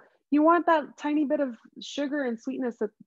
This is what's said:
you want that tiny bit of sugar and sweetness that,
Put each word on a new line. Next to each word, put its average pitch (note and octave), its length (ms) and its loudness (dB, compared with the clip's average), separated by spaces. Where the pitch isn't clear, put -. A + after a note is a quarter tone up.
you D4 120 4
want E4+ 220 4
that D#4 320 0
tiny D4 300 -2
bit D4 140 -2
of B3+ 180 -4
sugar C#4+ 420 -4
and A#3 160 -4
sweetness B3+ 380 -6
that, G#3+ 120 -4